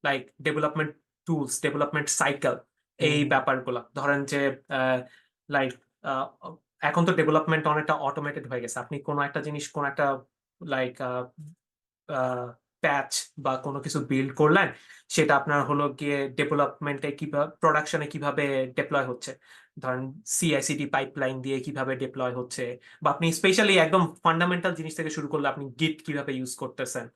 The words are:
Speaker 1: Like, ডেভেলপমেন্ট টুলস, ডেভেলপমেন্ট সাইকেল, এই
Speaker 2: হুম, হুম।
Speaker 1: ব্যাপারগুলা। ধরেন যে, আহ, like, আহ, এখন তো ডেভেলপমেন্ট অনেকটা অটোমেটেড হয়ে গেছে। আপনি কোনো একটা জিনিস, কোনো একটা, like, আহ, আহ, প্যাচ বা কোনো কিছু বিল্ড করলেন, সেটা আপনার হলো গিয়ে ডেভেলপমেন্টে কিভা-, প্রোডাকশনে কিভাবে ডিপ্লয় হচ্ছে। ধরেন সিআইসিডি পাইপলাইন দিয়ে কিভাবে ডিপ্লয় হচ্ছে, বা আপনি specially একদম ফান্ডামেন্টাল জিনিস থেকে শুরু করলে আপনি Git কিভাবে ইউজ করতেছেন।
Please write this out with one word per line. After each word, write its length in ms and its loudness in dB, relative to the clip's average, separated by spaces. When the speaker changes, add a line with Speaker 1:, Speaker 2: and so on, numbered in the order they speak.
Speaker 1:
Like, 180 0
ডেভেলপমেন্ট 540 0
টুলস, 360 -2
ডেভেলপমেন্ট 480 0
সাইকেল, 460 0
এই 140 2
Speaker 2:
হুম, 80 4
হুম। 100 2
Speaker 1:
ব্যাপারগুলা। 640 0
ধরেন 300 0
যে, 440 0
আহ, 320 2
like, 220 0
আহ, 560 -6
এখন 260 4
তো 80 4
ডেভেলপমেন্ট 540 4
অনেকটা 260 2
অটোমেটেড 540 -4
হয়ে 140 -4
গেছে। 180 -8
আপনি 200 -8
কোনো 220 -2
একটা 200 -2
জিনিস, 300 -8
কোনো 160 -2
একটা, 260 2
like, 420 -4
আহ, 240 -4
আহ, 440 -2
প্যাচ 560 -2
বা 200 -2
কোনো 220 -6
কিছু 200 -4
বিল্ড 360 0
করলেন, 360 6
সেটা 280 4
আপনার 300 2
হলো 280 0
গিয়ে 360 -2
ডেভেলপমেন্টে 840 -2
কিভা-, 380 -2
প্রোডাকশনে 580 0
কিভাবে 680 -2
ডিপ্লয় 300 0
হচ্ছে। 300 -8
ধরেন 460 -6
সিআইসিডি 600 0
পাইপলাইন 560 -2
দিয়ে 180 -2
কিভাবে 360 -4
ডিপ্লয় 380 -4
হচ্ছে, 460 -6
বা 100 4
আপনি 180 2
specially 480 6
একদম 460 4
ফান্ডামেন্টাল 520 2
জিনিস 200 -8
থেকে 140 -4
শুরু 180 -6
করলে 200 -2
আপনি 180 -4
Git 400 -2
কিভাবে 280 -4
ইউজ 220 -6
করতেছেন। 600 -8